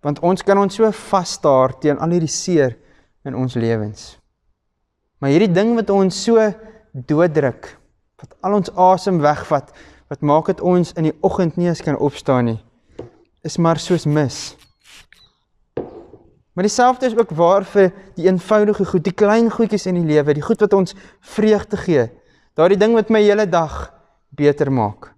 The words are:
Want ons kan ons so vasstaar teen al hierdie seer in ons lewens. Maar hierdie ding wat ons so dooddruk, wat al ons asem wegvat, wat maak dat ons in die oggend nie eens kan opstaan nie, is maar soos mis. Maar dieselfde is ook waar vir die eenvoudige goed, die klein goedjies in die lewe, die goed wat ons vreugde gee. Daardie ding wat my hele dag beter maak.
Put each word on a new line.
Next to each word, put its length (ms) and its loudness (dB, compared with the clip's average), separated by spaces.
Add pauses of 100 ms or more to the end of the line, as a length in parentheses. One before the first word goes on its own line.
Want 180 -6
ons 240 0
kan 140 2
ons 140 -2
so 200 2
vasstaar 880 0
teen 160 0
al 160 -2
hierdie 160 -2
seer 460 -2 (500)
in 80 -10
ons 240 -6
lewens. 560 -6 (1040)
Maar 160 0
hierdie 160 4
ding 240 2
wat 160 -2
ons 380 0
so 160 4 (480)
dooddruk, 800 -2 (500)
wat 140 -20 (100)
al 140 0
ons 180 -6
asem 440 2
wegvat, 500 -2 (360)
wat 160 -10
maak 280 0
dat 120 -6
ons 320 0
in 140 0
die 60 -12 (100)
oggend 320 -2
nie 100 0
eens 160 -4
kan 140 -2
opstaan 540 -2
nie, 80 -8 (880)
is 120 -8
maar 240 0
soos 240 -2
mis. 320 -2 (2250)
Maar 120 -2
dieselfde 400 0
is 120 -2
ook 200 -2
waar 280 2
vir 240 2 (280)
die 80 -2
eenvoudige 600 0
goed, 200 -2
die 80 -4
klein 360 2
goedjies 400 -2
in 80 -2
die 100 -2
lewe, 260 2
die 80 -4
goed 200 0
wat 120 2
ons 200 0 (400)
vreugde 500 0
gee. 240 0 (500)
Daardie 200 4
ding 200 4
wat 160 0
my 80 4
hele 240 2
dag 460 -4 (420)
beter 380 0
maak. 460 -4